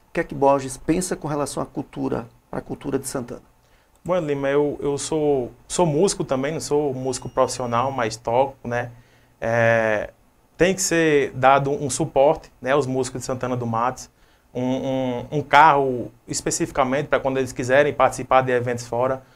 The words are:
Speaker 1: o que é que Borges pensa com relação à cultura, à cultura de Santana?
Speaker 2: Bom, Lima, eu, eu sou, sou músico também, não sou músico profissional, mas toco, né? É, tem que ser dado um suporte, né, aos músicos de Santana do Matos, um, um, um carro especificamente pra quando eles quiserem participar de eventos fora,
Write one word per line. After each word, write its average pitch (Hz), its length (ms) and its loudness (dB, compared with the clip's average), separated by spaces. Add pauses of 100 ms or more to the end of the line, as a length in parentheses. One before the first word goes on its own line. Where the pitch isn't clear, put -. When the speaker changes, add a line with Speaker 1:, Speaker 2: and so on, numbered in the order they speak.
Speaker 1:
o - 40 -20
que 175 60 -4
é 165 40 2
que 165 120 -12
Borges 135 420 2
pensa 180 380 -2
com - 120 -8
relação 147 360 -4
à - 20 -10
cultura, 131 640 -6 (240)
à - 100 -8
cultura 135 380 -6
de 135 80 -12
Santana? - 340 -8 (640)
Speaker 2:
Bom, 180 140 0
Lima, 143 280 -2
eu, 143 320 2
eu 143 160 -2
sou, 143 560 0 (160)
sou 180 200 0
músico 170 360 0
também, 139 300 -2
não 156 60 -6
sou 147 340 0
músico 131 340 -6
profissional, 123 640 0
mas 117 240 -4
toco, 127 400 0 (120)
né? 120 240 -4 (500)
É, 113 680 2 (480)
tem 185 180 4
que 190 60 -6
ser 156 500 2
dado 135 400 4
um 147 180 -4
suporte, 143 640 2 (100)
né, 123 100 -2
aos 143 140 2
músicos 131 360 -4
de - 40 -12
Santana 123 300 -4
do 120 100 -4
Matos, 117 440 -4 (440)
um, 127 80 -6
um, 127 680 -4
um 147 100 -2
carro 139 720 4 (160)
especificamente 143 800 -2
pra 127 140 0
quando 135 160 -2
eles 127 160 -2
quiserem 135 400 2
participar 131 480 4
de 127 100 0
eventos 120 340 -2
fora, 131 380 -2 (120)